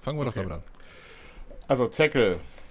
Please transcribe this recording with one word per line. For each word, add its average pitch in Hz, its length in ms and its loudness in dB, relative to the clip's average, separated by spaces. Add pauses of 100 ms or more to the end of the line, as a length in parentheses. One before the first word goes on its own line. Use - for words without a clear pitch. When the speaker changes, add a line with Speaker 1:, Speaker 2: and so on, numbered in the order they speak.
Speaker 1:
Fangen 147 180 -6
wir 139 60 -2
doch 117 100 -2
Speaker 2:
Okay. 95 120 -4
Speaker 1:
damit 85 160 -8
an. - 80 -18 (960)
Speaker 2:
Also 123 200 4
Tackle, 120 520 4 (320)